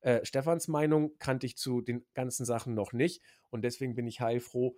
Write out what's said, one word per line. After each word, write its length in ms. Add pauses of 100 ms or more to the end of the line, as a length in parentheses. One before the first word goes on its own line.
äh, 240
Stefans 420
Meinung 500
kannte 280
ich 100
zu 240
den 240 (100)
ganzen 320
Sachen 280
noch 180
nicht 300 (300)
und 100
deswegen 340
bin 100
ich 140
heilfroh, 580